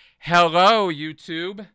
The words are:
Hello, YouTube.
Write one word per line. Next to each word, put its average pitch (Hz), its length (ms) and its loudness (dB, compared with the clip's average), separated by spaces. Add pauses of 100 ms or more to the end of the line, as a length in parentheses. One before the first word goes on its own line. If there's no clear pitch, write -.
(180)
Hello, 175 720 2
YouTube. 165 880 -10